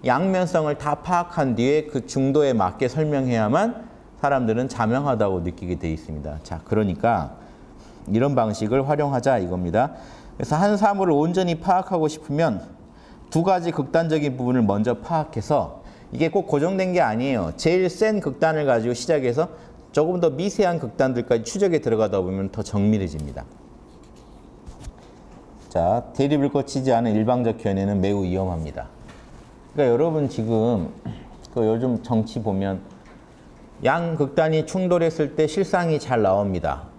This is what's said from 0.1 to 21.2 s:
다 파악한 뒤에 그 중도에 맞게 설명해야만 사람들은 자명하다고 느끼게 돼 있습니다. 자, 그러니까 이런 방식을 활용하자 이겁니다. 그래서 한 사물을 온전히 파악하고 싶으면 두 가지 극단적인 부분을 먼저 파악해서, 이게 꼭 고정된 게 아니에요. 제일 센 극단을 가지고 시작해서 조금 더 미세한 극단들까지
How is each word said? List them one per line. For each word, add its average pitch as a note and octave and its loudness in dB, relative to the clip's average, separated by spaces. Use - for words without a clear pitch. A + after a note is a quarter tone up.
다 D3 -2
파악한 E3+ -2
뒤에 C#3+ 2
그 C3+ -6
중도에 C#3 2
맞게 G#2+ 0
설명해야만 C#3+ 0
사람들은 B2+ 0
자명하다고 A2 0
느끼게 F2 -6
돼 E2 -4
있습니다. D2+ -8
자, E2 -10
그러니까 G#2 0
이런 B2+ 2
방식을 A#2 0
활용하자 C#3 0
이겁니다. F2+ 0
그래서 - -2
한 G3+ 2
사물을 G3 2
온전히 E3+ 2
파악하고 F3+ 0
싶으면 D3 -2
두 E3 0
가지 F3+ 2
극단적인 D3+ 0
부분을 B2+ 2
먼저 G#2+ 2
파악해서, D3 -2
이게 D#3+ 0
꼭 F#3+ 0
고정된 F#3 0
게 F3 4
아니에요. A2+ 0
제일 F3+ 2
센 G#3+ 0
극단을 D#3 0
가지고 A#2+ 2
시작해서 C#3+ 0
조금 E3+ 2
더 E3+ 4
미세한 F3 0
극단들까지 A#2+ 0